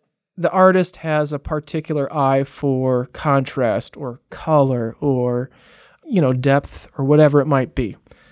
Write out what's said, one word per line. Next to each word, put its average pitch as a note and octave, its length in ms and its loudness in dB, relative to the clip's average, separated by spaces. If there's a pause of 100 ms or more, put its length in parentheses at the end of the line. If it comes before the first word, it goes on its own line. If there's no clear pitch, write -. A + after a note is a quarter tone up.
(360)
the E3+ 140 -2
artist F#3 480 4
has D3+ 340 -2
a C#3+ 60 -6
particular D3+ 720 -6
eye C3+ 320 2
for C3 680 -2
contrast C3 840 -2
or C3 220 -12 (120)
color C3 680 0
or, B2 520 -2 (520)
you A3 180 0
know, C3 120 2
depth C#3 540 -2 (100)
or C3+ 80 -4
whatever D3 340 4
it C3 60 2
might C3+ 300 -2
be. A2+ 200 -4 (360)